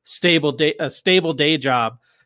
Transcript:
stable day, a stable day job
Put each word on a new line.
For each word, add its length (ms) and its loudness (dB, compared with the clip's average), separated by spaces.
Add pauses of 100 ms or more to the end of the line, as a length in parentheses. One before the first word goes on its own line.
stable 480 0
day, 280 0
a 80 -4
stable 460 0
day 240 0
job 400 -2 (280)